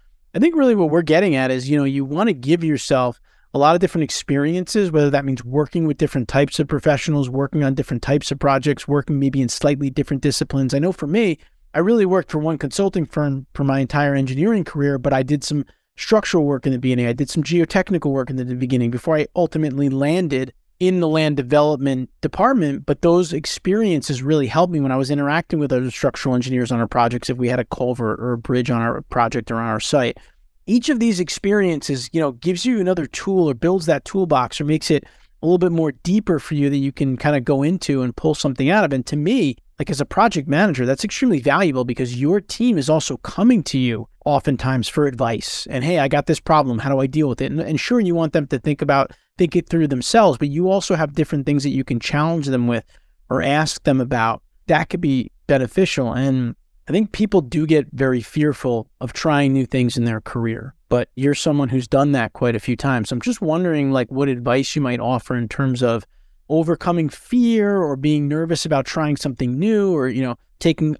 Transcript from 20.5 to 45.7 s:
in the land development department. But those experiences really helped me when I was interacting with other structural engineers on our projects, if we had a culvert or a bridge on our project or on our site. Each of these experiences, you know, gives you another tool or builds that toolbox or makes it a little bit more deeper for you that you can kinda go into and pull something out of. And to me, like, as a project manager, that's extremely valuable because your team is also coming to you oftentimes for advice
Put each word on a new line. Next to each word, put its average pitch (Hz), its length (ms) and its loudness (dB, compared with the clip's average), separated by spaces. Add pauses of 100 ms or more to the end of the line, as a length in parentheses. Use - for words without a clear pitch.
in 185 200 2
the 170 80 2
land 156 300 2
development 139 720 2 (120)
department. 160 640 0
But - 180 -2
those 170 300 4
experiences 156 880 -2
really 147 240 2
helped 170 260 2
me 156 60 0
when 135 120 0
I 127 60 0
was 135 140 -2
interacting 147 480 0
with 143 120 -2
other 127 200 0
structural 131 440 -2
engineers 123 360 -2
on 120 80 0
our 113 80 0
projects, 120 420 0
if 123 80 -4
we 123 120 -2
had 123 100 0
a 117 60 -4
culvert 123 540 -4
or 123 120 -4
a 120 60 -2
bridge 123 340 -2
on 117 100 0
our 120 220 -4
project 117 480 -2
or 113 60 -4
on 117 100 -4
our 107 120 -2
site. 127 380 0 (480)
Each 240 240 0
of 269 100 0
these 220 200 0
experiences, 175 920 -2
you 165 60 0
know, 147 140 0
gives 170 320 -4
you 240 140 2
another 180 260 0
tool 185 440 0
or 139 40 0
builds 170 320 0
that 151 200 0
toolbox 151 540 0
or 147 60 -4
makes 151 240 0
it 147 140 2 (380)
a - 40 -4
little 175 120 4
bit 175 140 2
more 160 200 0
deeper 180 480 0
for - 160 -6
you 143 140 2
that 143 80 0
you 139 140 0
can 135 240 -2
kinda 147 260 0
go 135 200 0
into 147 400 0
and 127 140 -4
pull 156 180 0
something 139 360 0
out 202 140 4
of. 151 80 0
And 131 140 -2
to - 100 -4
me, 151 420 0 (200)
like, - 120 -6
as 160 120 -4
a 139 40 -2
project 185 420 0
manager, 143 380 2
that's 135 180 0
extremely 220 360 0
valuable 139 440 2
because 123 360 -4
your 160 200 2
team 226 380 0
is 139 120 0
also 156 280 0
coming 220 460 2
to - 160 -2
you 120 280 -2 (180)
oftentimes 131 600 0
for 147 200 0
advice 117 640 -4